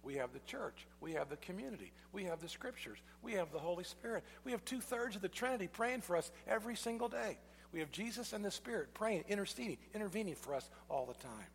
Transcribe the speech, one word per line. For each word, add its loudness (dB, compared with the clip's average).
We -2
have 2
the -8
church. -4
We -2
have 2
the -2
community. -6
We -4
have 0
the -6
scriptures. -6
We -4
have 2
the -2
Holy 0
Spirit. -2
We 0
have 0
two-thirds 0
of 0
the 2
Trinity 2
praying 2
for 4
us 4
every 4
single 2
day. 0
We 0
have 0
Jesus -2
and 0
the 2
Spirit 0
praying, 4
interceding, 2
intervening 0
for -2
us 0
all 4
the -6
time. -8